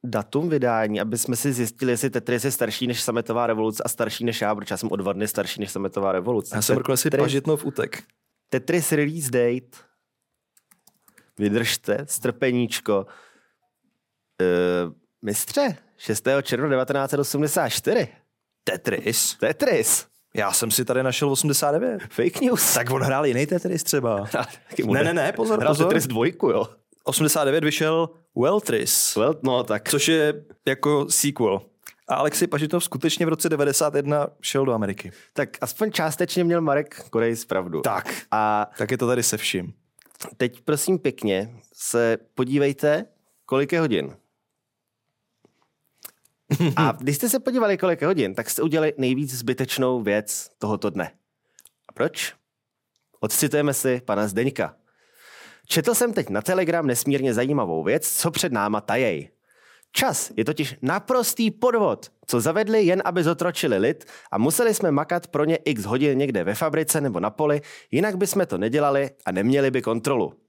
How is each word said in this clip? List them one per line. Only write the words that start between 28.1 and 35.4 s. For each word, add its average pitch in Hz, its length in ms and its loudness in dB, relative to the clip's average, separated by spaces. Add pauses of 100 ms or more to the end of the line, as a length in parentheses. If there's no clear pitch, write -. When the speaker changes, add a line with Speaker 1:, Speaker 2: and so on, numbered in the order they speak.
Speaker 2:
Weltris. 156 720 2
Speaker 1:
Wel-, 117 260 2
no, 127 220 2
tak. 104 240 -2
Speaker 2:
Což 143 200 2
je 151 360 2 (220)
jako 143 440 0
sequel. 113 500 2 (480)
A 131 60 0
Alexej 147 340 2
Pažitnov 151 360 -2
skutečně 165 420 -2
v - 20 0
roce 165 200 0
devadesát 143 460 2
jedna 143 320 0 (140)
šel - 240 0
do 131 80 2
Ameriky. 107 400 -4 (200)
Speaker 1:
Tak - 160 -2 (120)